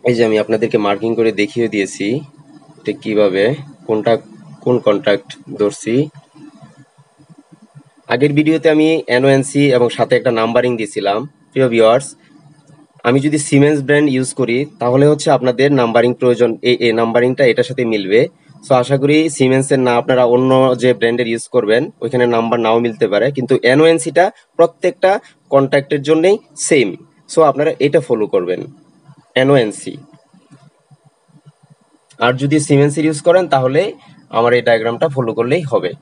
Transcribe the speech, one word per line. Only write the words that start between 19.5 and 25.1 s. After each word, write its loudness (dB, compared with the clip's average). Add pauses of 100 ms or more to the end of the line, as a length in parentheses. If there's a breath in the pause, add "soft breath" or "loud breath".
না, 0
আপনারা 2
অন্য 2 (280)
যে 2
ব্র্যান্ডের -2
ইউজ -6
করবেন, 0 (180)
ওইখানে -2
number -2
নাও 2
মিলতে -2
পারে, 0 (100)
কিন্তু -2 (180)
এনওএনসিটা 2 (320 soft breath)
প্রত্যেকটা 0 (440 soft breath)